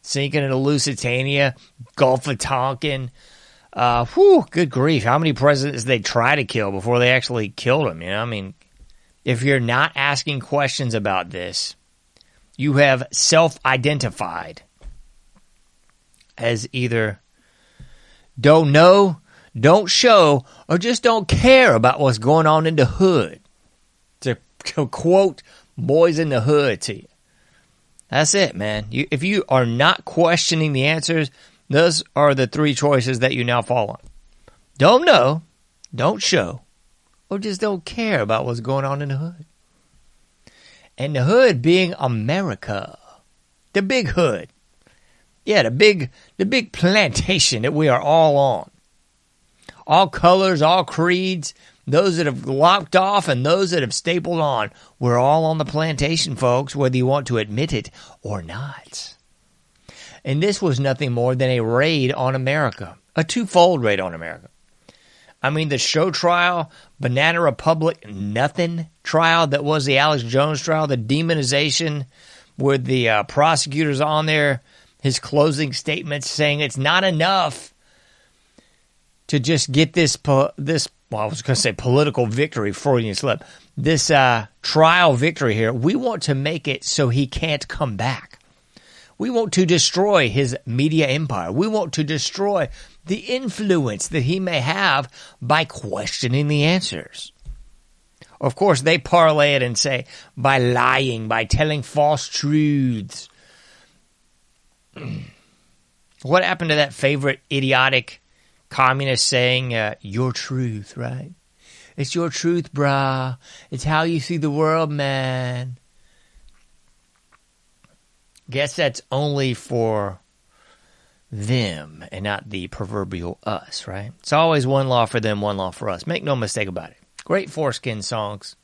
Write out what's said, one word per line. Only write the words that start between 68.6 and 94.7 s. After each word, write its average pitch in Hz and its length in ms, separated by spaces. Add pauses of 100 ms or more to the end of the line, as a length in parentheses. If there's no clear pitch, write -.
trial 165 420
that 143 180
was 147 220
the 135 140
Alex 147 240
Jones 135 400
trial, 156 240
the 135 100
demonization 143 1120 (500)
with 135 280
the, 127 240
uh, 107 160
prosecutors 147 760
on 151 240
there, 147 380 (400)
his 135 160
closing 151 520
statements 147 560
saying 147 340
it's 135 160
not 160 260
enough 175 680 (1600)
to 147 120
just 139 320
get 156 220
this 160 220
po-, 139 420
this 147 300 (280)
well, 107 80
I 110 40
was - 140
gonna 131 140
say 120 160
political 127 540
victory, 110 480
Freudian 117 420
slip. 117 300 (320)
This, 147 340
uh, 123 360 (140)
trial 160 520
victory 135 400
here, 110 180
we 135 240
want 240 280
to 147 120
make 147 320
it 135 160
so 143 240
he 131 180
can't 151 440
come 120 260
back. 113 440 (800)
We 220 120
want 233 240
to 185 120
destroy 175 640
his 123 380
media 147 420
empire. 127 460
We 180 140
want 208 260
to 156 100
destroy 165 640 (380)
the 180 100
influence 196 920
that 151 140
he 180 180
may 175 180
have 147 500 (320)